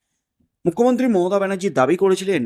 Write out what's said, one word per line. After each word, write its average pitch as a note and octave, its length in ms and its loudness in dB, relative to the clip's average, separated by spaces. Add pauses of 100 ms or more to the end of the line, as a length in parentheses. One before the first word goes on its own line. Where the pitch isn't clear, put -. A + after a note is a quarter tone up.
(640)
মুখ্যমন্ত্রী A#3+ 440 0
মমতা F#3+ 300 0
ব্যানার্জি G3 320 -4
দাবি C#3 260 0
করেছিলেন F#3 500 0